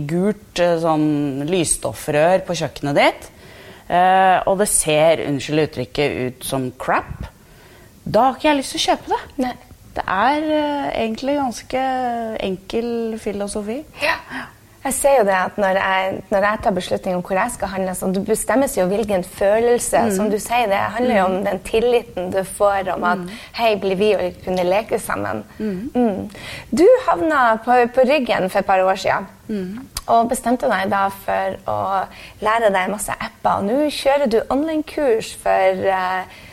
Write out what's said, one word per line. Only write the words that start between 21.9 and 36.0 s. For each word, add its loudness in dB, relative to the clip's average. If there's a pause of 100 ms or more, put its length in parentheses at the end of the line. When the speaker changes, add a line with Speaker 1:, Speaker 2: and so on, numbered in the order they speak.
Speaker 2:
du 0
får 0
om -4
at, 2
Speaker 1:
Mm. -8 (240)
Speaker 2:
«Hei, 2
blir -2
vi 4
å -2 (120)
kunne 0
leke 0
sammen?» -4 (160)
Speaker 1:
Mm. -6
Speaker 2:
Mm. 0 (440)
Du 6 (180)
havna 2
på, 2 (200)
på 4
Ryggen 0
for -2
et 0
par 4
år 2
siden, -2 (240)
Speaker 1:
Mm. -6 (280)
Speaker 2:
og 4
bestemte 0
deg 0
da 0
for -4 (120)
å -2 (340)
lære 2
deg 0
masse -6
apper, -2
og -2
nå 2
kjører 2
du 2
online-kurs -2
for, -4
eh, 2 (300)